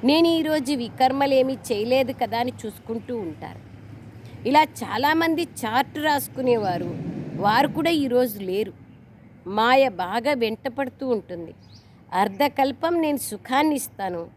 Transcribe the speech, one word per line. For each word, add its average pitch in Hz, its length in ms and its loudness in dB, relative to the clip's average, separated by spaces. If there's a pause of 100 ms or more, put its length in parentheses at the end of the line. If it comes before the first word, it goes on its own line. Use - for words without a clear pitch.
"నేను 320 220 4
ఈరోజు 311 460 0
వికర్మలేమీ 262 800 2
చేయలేదు 247 580 0
కదా" 226 280 -4
అని 247 140 -2 (120)
చూసుకుంటూ 226 520 -8
ఉంటారు. 165 420 -10 (880)
ఇలా 294 160 6
చాలామంది 311 800 0
చార్ట్ 247 540 -2
రాసుకునేవారు, 240 1000 0 (400)
వారు 214 320 4
కూడా 311 220 0
ఈరోజు 254 500 2
లేరు. 196 340 -4 (760)
మాయ 240 420 6
బాగా 208 440 -2
వెంటపడుతూ 254 760 -4
ఉంటుంది. 170 440 -4 (600)
అర్ధకల్పం 277 880 2
నేను 302 160 0
సుఖాన్ని 277 580 0
ఇస్తాను 180 600 -6